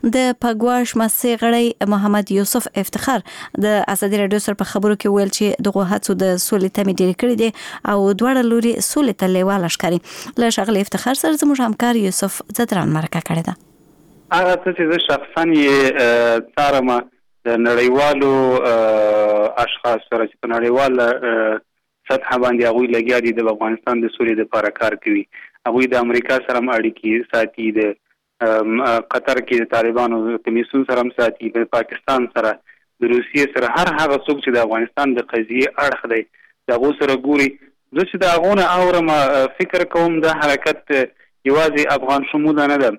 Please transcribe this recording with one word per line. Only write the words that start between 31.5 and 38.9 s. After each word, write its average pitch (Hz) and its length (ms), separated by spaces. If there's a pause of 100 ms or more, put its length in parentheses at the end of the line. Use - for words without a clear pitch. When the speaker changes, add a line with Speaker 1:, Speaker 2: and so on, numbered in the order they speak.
Speaker 2:
د 117 200
پاکستان 123 560
سره، 110 180 (500)
د 120 120
روسیې 139 300 (100)
سره، 123 120 (100)
هر 175 240
هغه 143 160 (100)
څوک 151 180
چې 131 100
د - 20 (100)
افغانستان 113 480
د 120 180
قضیې 117 320 (220)
اړخ 123 280
دی، 110 80 (440)
د 120 120
هغو 139 200
سره 139 160 (140)
ګوري. 143 200 (460)
زه 160 160
چې 208 60 (100)
د 170 80
هغو 170 200
نه 190 120 (140)
اورم، 175 340